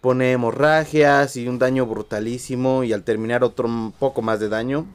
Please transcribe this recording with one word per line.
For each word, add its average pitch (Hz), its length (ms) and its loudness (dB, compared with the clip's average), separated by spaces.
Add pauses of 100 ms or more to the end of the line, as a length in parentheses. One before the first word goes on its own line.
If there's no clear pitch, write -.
Pone 127 320 2
hemorragias 143 1040 2
y 120 100 -6
un 123 120 -4
daño 131 260 2
brutalísimo 123 1000 -4
y 110 100 0
al 101 100 -6
terminar 117 400 0
otro 117 240 -2
un 113 240 -4
poco 135 300 -2
más 110 180 0
de 107 80 -2
daño. 127 460 -4